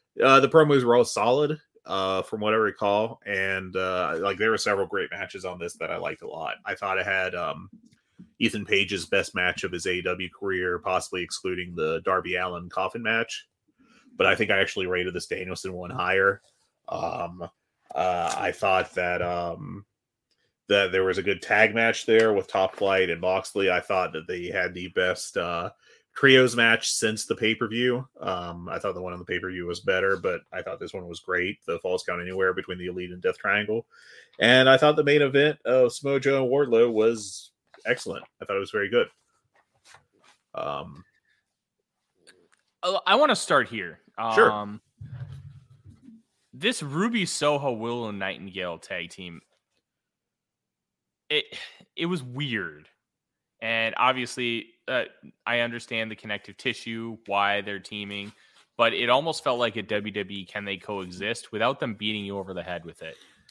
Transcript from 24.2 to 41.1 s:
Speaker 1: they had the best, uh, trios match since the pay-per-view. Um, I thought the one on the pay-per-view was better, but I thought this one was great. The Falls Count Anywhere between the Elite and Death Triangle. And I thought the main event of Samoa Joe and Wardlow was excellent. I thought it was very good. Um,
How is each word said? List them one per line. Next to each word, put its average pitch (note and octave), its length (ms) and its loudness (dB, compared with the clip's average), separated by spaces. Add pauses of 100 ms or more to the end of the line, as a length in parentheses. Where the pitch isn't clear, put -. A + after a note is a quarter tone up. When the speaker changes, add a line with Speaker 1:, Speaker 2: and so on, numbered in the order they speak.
Speaker 1:
they F2+ 200 -6
had F2+ 260 -2
the F2+ 160 -10
best, F2+ 480 -2
uh, F2 340 -4 (440)
trios C3 400 8
match A2+ 360 4
since A2 360 -2
the A2 80 -2
pay-per-view. A#2+ 760 -2 (120)
Um, F2 480 -6
I E2+ 100 -6
thought F#2+ 160 -4
the F2+ 80 -10
one F2+ 100 -8
on F2+ 60 -10
the F2 60 -14
pay-per-view F2+ 420 -6
was F2 140 -6
better, F#2+ 360 2
but F2 260 -2 (100)
I F2+ 100 -8
thought F#2+ 160 -8
this E2+ 160 -12
one F2+ 140 -10
was E2+ 100 -12
great. F2+ 480 -2
The E2 140 -4
Falls F#2 240 -2
Count F2 180 -4
Anywhere F#2 320 0
between F2+ 240 -8
the F2+ 80 -8
Elite F2+ 240 -8
and F2+ 100 -14
Death F#2 160 0
Triangle. G#2 480 -2 (540)
And B2+ 300 8
I C3+ 80 10
thought D3+ 180 6
the D#3 80 2
main D3 200 6
event C#3+ 420 4
of B2 280 4
Samoa C#3 280 0
Joe C3+ 240 2
and B2 80 0
Wardlow A#2+ 400 6
was A2 580 0 (340)
excellent. A2 400 -2 (160)
I - 40 -12
thought G2+ 120 -4
it G2 40 0
was G2 100 -8
very G2+ 180 0
good. A#2+ 200 2 (1500)
Um, C#2+ 500 -8 (1800)